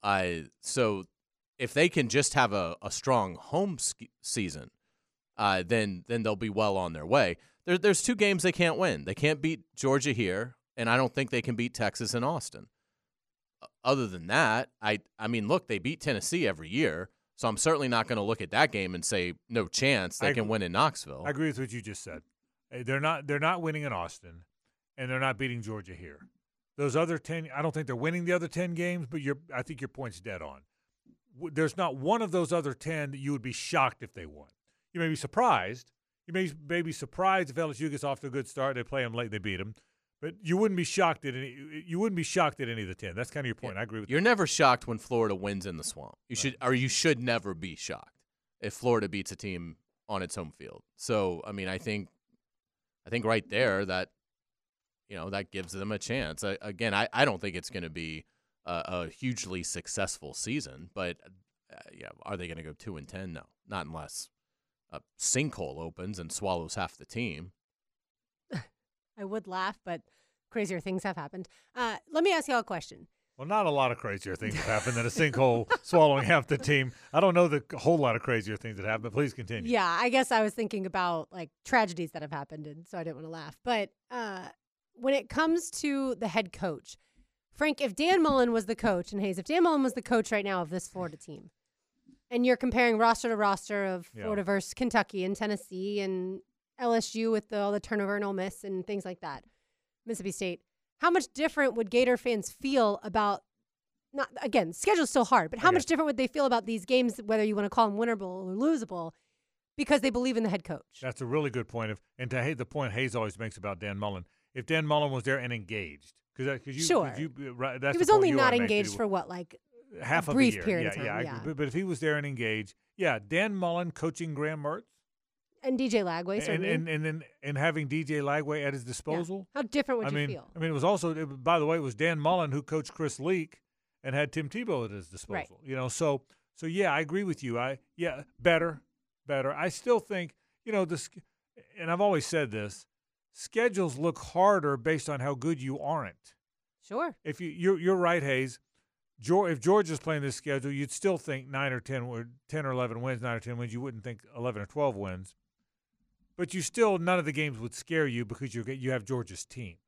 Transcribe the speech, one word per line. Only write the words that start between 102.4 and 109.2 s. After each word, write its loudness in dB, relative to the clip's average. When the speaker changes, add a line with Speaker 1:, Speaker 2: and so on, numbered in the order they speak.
Speaker 3:
feel 2
about, 2
not, -2
again, 2
schedule's 4
still 4
hard, 6
but -8
how 6
Speaker 2:
Okay. 8
Speaker 3:
much 4
different 2
would 0
they 2
feel 2
about 4
these -4
games, 4
whether 2
you 2
wanna 2
call 4
'em -2
winnable 0
or -6
losable, 0